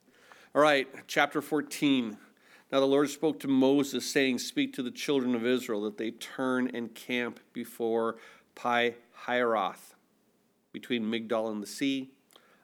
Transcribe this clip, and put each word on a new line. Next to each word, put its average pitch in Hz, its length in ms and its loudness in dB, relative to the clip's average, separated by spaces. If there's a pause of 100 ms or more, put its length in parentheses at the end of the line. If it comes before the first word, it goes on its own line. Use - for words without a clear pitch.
(540)
All 139 80 6
right, 143 260 4 (180)
chapter 147 340 0
fourteen. 139 760 0 (560)
Now 139 80 2
the 135 60 4
Lord 139 240 4
spoke 147 300 -2
to 143 80 -6
Moses, 135 640 4
saying, 131 280 2
"Speak 135 360 -4
to - 80 -6
the 123 80 -6
children 127 460 -2
of 113 100 -2
Israel 123 360 0
that 107 160 -6
they 113 140 -4
turn 127 640 -4
and 117 200 -8
camp 120 440 -6 (140)
before 113 640 -2 (400)
Pi-hahiroth, 120 1400 0 (800)
between 120 320 -4
Migdol 113 460 -4
and 107 120 -6
the 98 40 -10
sea, 135 440 -4 (540)